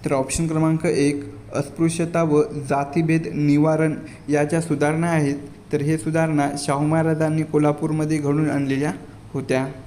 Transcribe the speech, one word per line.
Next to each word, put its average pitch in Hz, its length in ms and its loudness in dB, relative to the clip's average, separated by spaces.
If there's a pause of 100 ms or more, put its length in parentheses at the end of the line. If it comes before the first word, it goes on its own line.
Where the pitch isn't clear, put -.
तर 151 80 -2
ऑप्शन 135 340 -2
क्रमांक 160 400 2
एक, 143 380 0 (300)
अस्पृश्यता 165 680 -2
व 151 200 4 (260)
जातिभेद 160 680 0
निवारण 151 600 4 (340)
याच्या 147 320 2
सुधारणा 156 460 0
आहेत. 151 280 2 (380)
तर 143 80 0
हे 156 180 0
सुधारणा 156 500 2 (100)
शाहू 143 280 0
महाराजांनी 160 560 2
कोल्हापूरमध्ये 156 760 0
घडवून 147 320 2
आणलेल्या 139 420 0 (400)
होत्या. 135 360 -2 (180)